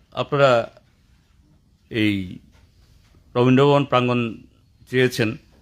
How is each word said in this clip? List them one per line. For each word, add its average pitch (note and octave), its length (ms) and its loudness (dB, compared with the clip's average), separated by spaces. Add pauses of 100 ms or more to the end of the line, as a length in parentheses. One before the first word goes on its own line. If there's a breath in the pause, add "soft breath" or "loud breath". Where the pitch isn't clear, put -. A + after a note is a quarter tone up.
(120)
আপনারা B2+ 720 0 (1080)
এই G2+ 500 -4 (960)
রবীন্দ্রভবন C3+ 500 2
প্রাঙ্গণ B2 560 -4 (480)
চেয়েছেন, B2 480 -2 (240)